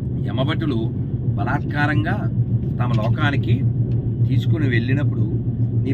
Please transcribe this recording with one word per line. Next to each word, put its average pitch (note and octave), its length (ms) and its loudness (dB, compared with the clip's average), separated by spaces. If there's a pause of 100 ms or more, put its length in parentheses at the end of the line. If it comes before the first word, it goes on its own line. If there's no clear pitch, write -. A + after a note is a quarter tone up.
(280)
యమభటులు C#3 500 -2 (600)
బలాత్కారంగా D3 800 0 (640)
తమ A#2+ 100 0 (100)
లోకానికి A#2+ 560 2 (720)
తీసుకుని - 460 2
వెళ్ళినప్పుడు A#2+ 520 2 (580)
నీ C3 100 0